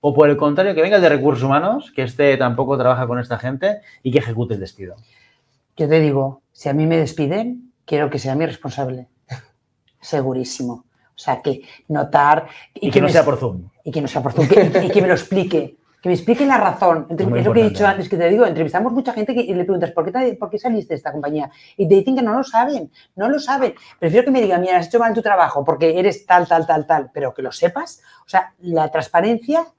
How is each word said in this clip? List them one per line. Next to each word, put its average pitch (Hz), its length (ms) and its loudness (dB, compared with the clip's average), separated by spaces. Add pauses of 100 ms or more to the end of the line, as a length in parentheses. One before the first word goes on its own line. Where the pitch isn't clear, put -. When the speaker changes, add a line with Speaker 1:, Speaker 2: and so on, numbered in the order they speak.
Speaker 1:
¿O 147 120 0
por 147 160 6
el 147 60 2
contrario, 151 400 0
que 156 60 2
venga 196 160 4
el 185 40 6
de 170 60 6
recursos 131 380 2
humanos, 170 500 -2
que 135 80 -4
este 135 320 2
tampoco 127 420 -2
trabaja 123 300 0
con 120 120 -4
esta 120 180 -6
gente 180 420 -4 (240)
y 131 80 -2
que 135 80 2
ejecute 113 360 -4
el 98 40 -8
despido? 92 360 -14 (840)
Speaker 2:
Yo 156 100 -2
te 160 140 4
digo, 135 400 0 (100)
si - 160 -12
a 139 60 -2
mí 156 120 2
me 165 120 2
despiden, 180 760 -4 (140)
quiero 147 240 -2
que 143 100 -6
sea 135 160 -4
mi 160 100 -2
responsable. 131 600 -10 (220)
<laughs> - 80 -14 (640)
Segurísimo. 127 840 -6 (300)
O - 40 -20
sea, - 220 -6
que - 200 -4 (260)
notar 147 600 2 (260)
Speaker 1:
Y - 180 -4
que 139 80 4
no - 80 2
Speaker 2:
me 175 60 2
Speaker 1:
sea 160 100 6
por 135 140 0
Zoom. 98 320 -8 (140)
Speaker 2:
Y 151 80 -10
que 151 100 -4
no 139 60 -4
sea - 140 -6
por 123 120 -4
Zoom, 139 140 2
que, 185 240 6 (140)
y - 40 -2
que 202 120 4
me 185 60 2
lo 180 60 4
explique. 175 640 -2 (240)
Que 180 80 -4
me 180 60 2
explique 240 300 0
la 269 120 4
razón. 175 520 0
Entre-, - 180 -2
Speaker 1:
Muy 120 120 0
Speaker 2:
es 120 60 0
lo 220 80 2
que 233 60 4
he 226 40 4
Speaker 1:
importante. 214 60 2
Speaker 2:
dicho 202 180 0
antes, 196 220 -2
que 190 80 -2
te 170 120 2
digo, 220 160 6
entrevistamos 170 460 -2
mucha 262 220 -2
gente 214 200 -4
que, 240 60 0
y 196 140 -4
le 180 100 -2
preguntas, 180 280 -2
"¿Por 165 120 -4
qué 180 80 -6
te, 247 240 -2
por 226 140 -8
qué 214 100 -8
saliste 226 340 -4
de 147 40 -6
esta 143 160 -10
compañía?". 147 360 -6 (280)
Y 190 100 0
te 190 80 8
dicen 196 220 2
que 269 40 0
no 220 120 -2
lo 262 100 -2
saben, 240 480 -2 (240)
no 208 140 -2
lo 294 100 0
saben. 262 340 -2 (260)
Prefiero 180 260 2
que 269 60 0
me 262 100 2
digan, 185 180 0
"Mira, 185 200 0
has 170 80 -4
hecho 233 120 0
mal 226 140 0
tu 226 80 -2
trabajo 170 420 0
porque 160 340 0
eres 180 280 -2
tal, 180 200 4
tal, 165 220 0
tal, 156 180 0
tal", 151 280 0
pero 139 200 -6
que - 80 -12
lo 131 120 -8
sepas. 269 480 -4 (240)
O - 20 -20
sea, - 320 -2
la 160 320 -2
transparencia 226 760 -2 (140)